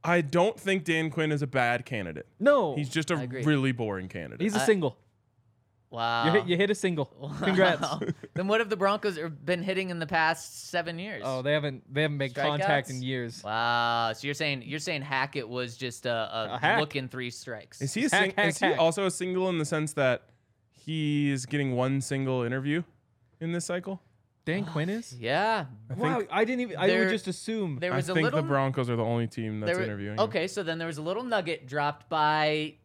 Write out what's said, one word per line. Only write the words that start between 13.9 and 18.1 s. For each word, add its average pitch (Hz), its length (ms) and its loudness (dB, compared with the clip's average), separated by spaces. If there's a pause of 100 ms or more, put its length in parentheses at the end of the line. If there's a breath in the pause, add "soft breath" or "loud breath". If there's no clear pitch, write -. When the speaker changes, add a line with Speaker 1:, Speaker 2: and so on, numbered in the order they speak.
Speaker 3:
So - 120 -10
you're 143 60 -2
saying, 143 320 -4
you're 151 160 -8
saying 151 220 -4
Hackett 139 440 -2
was 120 300 -6
just 127 300 -8
a, 123 80 0
a 113 400 -4
Speaker 2:
A 120 40 -4
hack. 190 220 4
Speaker 3:
look 151 160 -2
in 131 140 -4
three 123 180 -8
strikes. - 540 -12
Speaker 1:
Is 139 100 -2
he 240 140 0
a - 20 2
Speaker 2:
Hack, 196 140 4